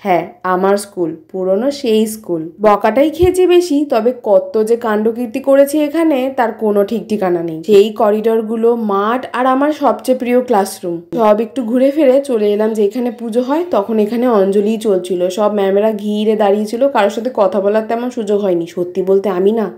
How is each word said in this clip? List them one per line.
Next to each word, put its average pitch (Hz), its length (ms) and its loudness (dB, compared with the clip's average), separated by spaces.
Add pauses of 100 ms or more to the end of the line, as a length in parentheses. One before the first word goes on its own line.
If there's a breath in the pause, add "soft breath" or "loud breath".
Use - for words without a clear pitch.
হ্যাঁ, 175 300 0 (120)
আমার 190 320 2
স্কুল, 165 400 -6 (120)
পুরনো 190 420 -2
সেই 220 360 0
স্কুল। 170 440 -6 (100)
বকাটাই 220 500 2
খেয়েছি 359 360 2
বেশি, 339 380 2
তবে 247 380 0
কত 202 420 2
যে 226 120 0
কাণ্ডকীর্তি 226 640 -2
করেছি 277 400 2
এখানে 294 560 0
তার 220 160 0
কোনো 208 320 0
ঠিক 202 240 -4
ঠিকানা 185 340 -2
নেই। 160 240 -8
সেই 214 260 6
করিডোরগুলো, 226 840 0
মাঠ 214 560 -2
আর 254 140 -2
আমার 277 260 2
সবচেয়ে 254 460 0
প্রিয় 247 220 0
ক্লাসরুম, 196 600 -2 (140)
সব 214 260 4
একটু 233 220 -6
ঘুরে 254 280 2
ফিরে 277 340 2
চলে 208 280 0
এলাম 214 220 0
যে 214 100 0
এখানে 247 260 -2
পুজো 226 320 -4
হয়, 294 280 -2
তখন 220 280 0
এখানে 233 300 0
অঞ্জলিই 202 500 2
চলছিল। 185 500 -2
সব 208 260 -2
ম্যামেরা 202 380 2
ঘিরে 208 440 -2
দাঁড়িয়েছিল, 214 520 0
কারোর 208 220 2
সাথে 226 240 -6
কথা 202 260 0
বলার 214 280 0
তেমন 240 220 -4
সুযোগ 208 300 -2
হয়নি। 175 260 -2
সত্যি 180 360 -6
বলতে 190 260 0
আমি 190 240 2
না 208 240 -2